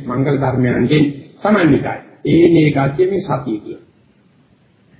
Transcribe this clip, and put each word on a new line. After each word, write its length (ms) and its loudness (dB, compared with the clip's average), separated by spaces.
මංගල 340 -2
ධර්මයන්ගෙන් 680 0
සමන්විතයි. 640 0
ඒ 240 4
මේ 240 4
ගතිය 360 0
මේ 140 -4
සතිය 380 -6
කියන්නේ. 240 -16